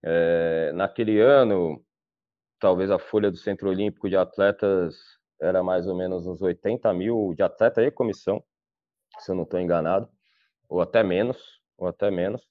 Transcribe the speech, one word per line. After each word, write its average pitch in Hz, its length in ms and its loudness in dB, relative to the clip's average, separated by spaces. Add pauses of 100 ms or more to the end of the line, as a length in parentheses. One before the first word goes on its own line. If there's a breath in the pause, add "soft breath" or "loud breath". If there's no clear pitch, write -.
É, 82 680 0
naquele 104 460 0
ano, 107 640 4 (760)
talvez 95 320 2
a 92 80 2
folha 104 320 0
do 87 60 -10
Centro 101 320 -6
Olímpico 101 400 -4
de 95 80 0
Atletas 98 800 0 (440)
era 90 220 2
mais 92 240 0
ou 92 100 -4
menos 90 300 -4
uns 90 160 -8
oitenta 101 500 0
mil 98 420 -2
de 87 80 -2
atleta 110 400 2
e 139 80 2
comissão, 107 520 -4 (760)
se - 120 -14
eu 95 40 -2
não 87 100 -4
tô - 140 -6
enganado, 87 500 0 (600)
ou 90 120 -4
até 110 220 2
menos, 101 580 -2 (160)
ou 90 120 -6
até 101 220 -2
menos. 98 400 -4